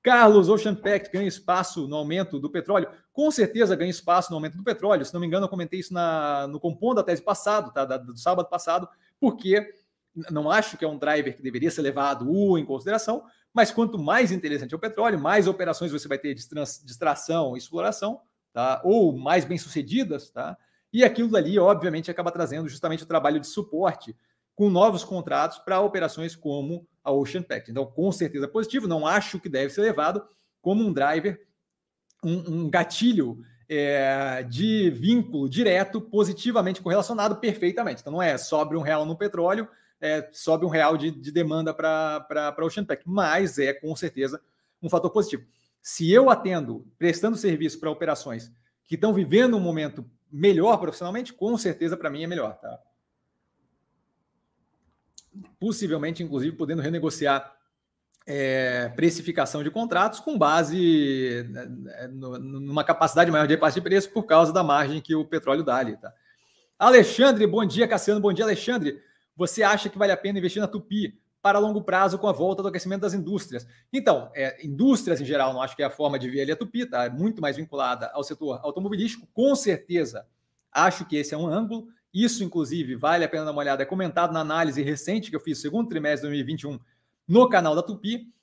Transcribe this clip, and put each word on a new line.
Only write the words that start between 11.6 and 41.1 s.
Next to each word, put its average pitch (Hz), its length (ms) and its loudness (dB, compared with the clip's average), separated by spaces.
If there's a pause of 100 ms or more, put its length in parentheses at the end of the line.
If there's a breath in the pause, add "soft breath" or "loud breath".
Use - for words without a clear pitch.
ser 165 140 -4
levado, 139 440 -2
uh, 190 300 4
em 151 80 -2
consideração, 196 600 -4 (280 soft breath)
mas 226 160 4
quanto 226 300 0
mais 175 320 2
interessante 147 420 -4
é - 40 -6
o - 20 -12
petróleo, 220 400 -2
mais 175 280 2
operações 175 440 -4
você 147 160 -8
vai 139 100 -4
ter 143 160 -6
de 117 160 -14
trans-, 151 340 -10
de 127 80 -20
extração 151 640 -2
e 127 40 -10
exploração, 196 640 -6 (300)
tá? 131 320 -2
Ou 185 320 4
mais 143 300 2
bem-sucedidas, 165 840 -4
tá? 156 260 -10 (360)
E 240 100 6
aquilo 233 260 4
dali, 196 300 2
obviamente, 175 500 2
acaba 170 220 -4
trazendo 160 380 -4
justamente 160 340 -6
o - 40 -18
trabalho 151 300 2
de 147 100 -6
suporte 170 680 -4 (400)
com 208 140 2
novos 185 340 4
contratos 156 540 -2
pra 185 240 0
operações 165 560 -4
como 147 500 -8 (160)
a 143 80 -2
Ocean 143 320 0
Pact. - 260 -10
Então, 131 160 -4
com 180 280 -2
certeza 147 340 -4
positivo, 220 400 -4
não 160 180 -2
acho 190 320 0
que 175 120 -12
deve 139 240 -2
ser 202 80 -2
levado 202 440 0 (360 soft breath)
como 202 200 2
um 208 120 2
driver, 156 520 0 (760)
um, 170 380 -4
um 160 80 -4
gatilho, 175 720 0 (280 loud breath)
é, 139 760 0
de 185 480 0
vínculo 156 580 0
direto 190 500 0
positivamente 196 840 0
correlacionado 208 540 0
perfeitamente. 202 640 -2
Então, 143 140 -12
não 175 80 -2
é 156 160 2
sobe 151 400 -2
um 165 40 -2
real 151 240 0
no 160 120 -6
petróleo, 202 500 -2 (320 soft breath)
é, 156 320 -4
sobe 160 340 0
um 180 40 -2
real 156 260 4
de, 156 160 -2